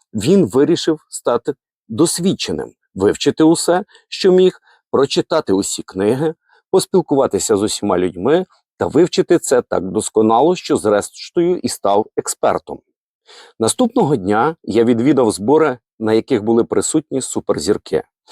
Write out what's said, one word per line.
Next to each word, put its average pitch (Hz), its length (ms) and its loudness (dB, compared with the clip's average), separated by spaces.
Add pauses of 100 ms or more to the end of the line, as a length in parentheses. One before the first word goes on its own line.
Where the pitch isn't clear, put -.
(140)
Він 147 320 2
вирішив 147 540 0 (100)
стати 127 440 -4 (340)
досвідченим, 113 840 -2 (220)
вивчити 104 480 0
усе, 170 400 2 (240)
що - 240 0
міг, 185 300 2 (300)
прочитати 139 640 -2
усі - 300 -2
книги, 120 500 -2 (380)
поспілкуватися 135 840 0
з 98 40 0
усіма 101 360 -2
людьми 92 480 0 (320)
та 101 100 -2
вивчити 170 520 2
це 123 220 0
так 92 300 -4
досконало, 110 640 2
що 151 220 -2
зрештою 107 800 -2
і - 120 -6
став 101 360 -2 (120)
експертом. - 600 -4 (800)
Наступного 127 560 0
дня 110 480 0
я 113 200 0
відвідав 123 480 2
збори, 131 460 0 (220)
на 110 140 0
яких 110 300 0
були 113 200 2
присутні 135 580 -4
суперзірки. - 840 -4 (280)